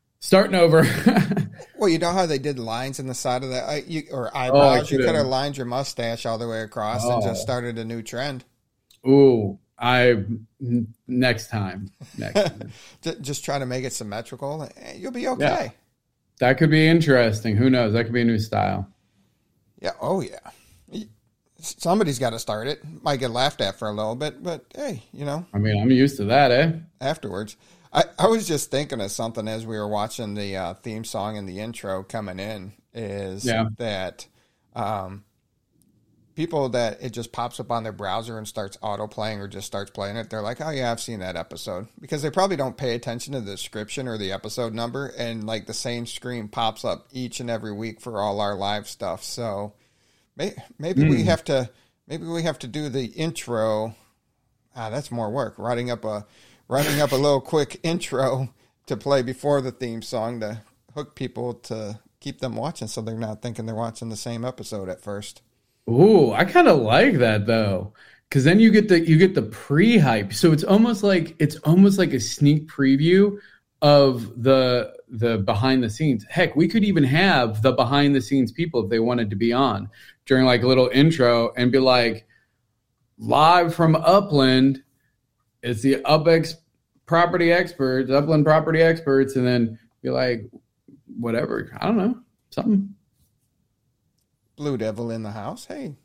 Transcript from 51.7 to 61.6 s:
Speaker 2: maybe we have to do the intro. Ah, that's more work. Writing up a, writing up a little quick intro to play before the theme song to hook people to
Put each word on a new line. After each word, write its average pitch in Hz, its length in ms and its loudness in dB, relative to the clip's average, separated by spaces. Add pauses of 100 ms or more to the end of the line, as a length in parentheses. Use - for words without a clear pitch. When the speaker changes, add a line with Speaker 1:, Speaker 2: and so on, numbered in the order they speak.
Speaker 2:
maybe 165 180 -12
we 165 180 -6
have 160 160 -4
to 139 80 -14
do 151 220 -8
the 127 180 -4
intro. 110 880 -4 (800)
Ah, 113 140 -10
that's 139 220 -10
more 117 180 -6
work. 117 300 -6
Writing 120 320 -4
up 117 140 -8
a, 104 200 -8 (440)
writing 143 320 0
up 139 100 0
a 135 60 2
little 139 240 2
quick - 420 -2
intro 135 680 -2 (380)
to 143 80 -6
play 135 260 0
before 139 380 -2
the 131 140 -6
theme 117 280 -10
song 117 380 -6
to 110 220 -8 (340)
hook 151 200 -12
people 123 400 -8
to 110 440 -10 (220)